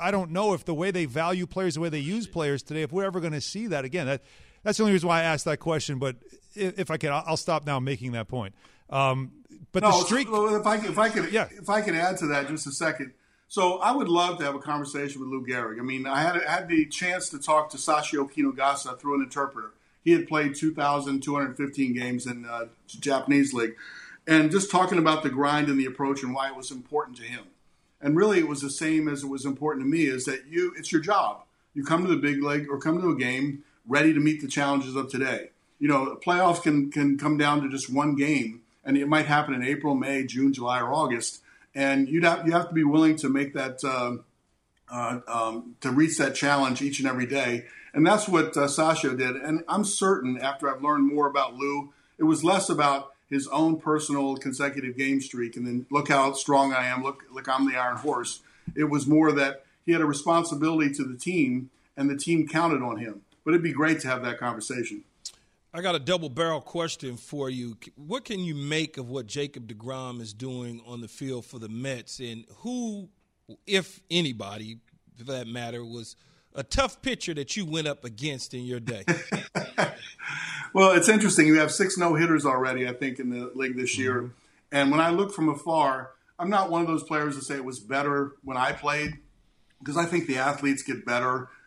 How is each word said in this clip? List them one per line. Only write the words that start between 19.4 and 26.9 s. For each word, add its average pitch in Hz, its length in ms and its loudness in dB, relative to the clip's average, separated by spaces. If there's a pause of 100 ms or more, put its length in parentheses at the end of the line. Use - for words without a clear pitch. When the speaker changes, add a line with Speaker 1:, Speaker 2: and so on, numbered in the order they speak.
Speaker 2:
He 170 100 6
had 165 140 4
played 151 280 0
two 156 180 0
thousand 143 500 0
two 143 120 -2
hundred 139 240 -2
fifteen 139 340 0
games 123 340 -4
in, 120 200 -8
uh, 117 220 -8 (180)
Japanese 135 640 2
League, 113 220 -2 (520)
and 156 240 6
just 196 200 0
talking 185 260 4
about 156 260 4
the 147 60 -2
grind 147 400 2
and 139 100 2
the 135 60 2
approach 135 380 -2
and 123 100 -4
why 135 160 -2
it 135 80 -10
was 131 140 -14
important 127 480 -6